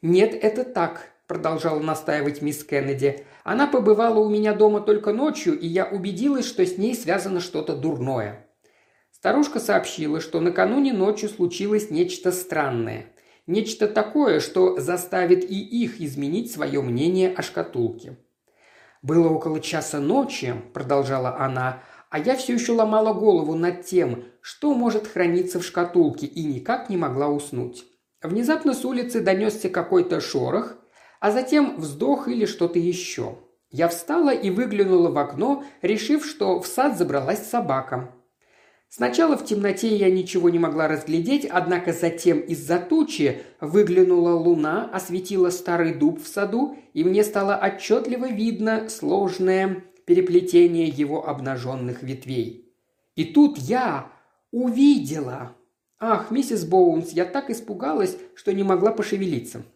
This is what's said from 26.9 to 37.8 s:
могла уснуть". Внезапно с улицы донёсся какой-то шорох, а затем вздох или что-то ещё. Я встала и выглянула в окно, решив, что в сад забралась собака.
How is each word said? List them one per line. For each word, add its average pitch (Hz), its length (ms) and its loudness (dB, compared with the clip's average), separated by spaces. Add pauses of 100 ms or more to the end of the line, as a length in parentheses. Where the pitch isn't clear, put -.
могла 143 300 -2
уснуть". 131 580 -6 (380)
Внезапно 247 500 0
с - 120 -6
улицы 247 360 -4
донёсся 196 480 0
какой-то 180 520 0
шорох, 139 560 -4 (420)
а 208 120 2
затем 254 460 2
вздох 160 500 -2
или 123 180 0
что-то 170 340 0
ещё. 165 600 -4 (300)
Я 156 200 0
встала 294 440 0
и 196 160 -2
выглянула 190 600 2
в 139 80 -2
окно, 196 460 -2 (180)
решив, 220 440 0
что 185 340 -2
в - 80 -10
сад 254 300 0
забралась 147 500 -2
собака. 135 640 -4 (840)